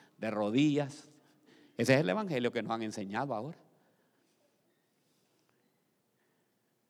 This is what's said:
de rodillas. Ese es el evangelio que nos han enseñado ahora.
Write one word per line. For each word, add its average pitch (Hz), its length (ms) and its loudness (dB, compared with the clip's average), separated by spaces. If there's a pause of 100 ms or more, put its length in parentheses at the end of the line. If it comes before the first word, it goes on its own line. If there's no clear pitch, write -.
(180)
de 107 120 -4
rodillas. 135 800 0 (680)
Ese 120 160 4
es 139 80 6
el 180 80 0
evangelio 160 420 0
que 117 100 -4
nos 113 120 -6
han 113 100 -4
enseñado 110 500 -6
ahora. 127 240 -8 (3250)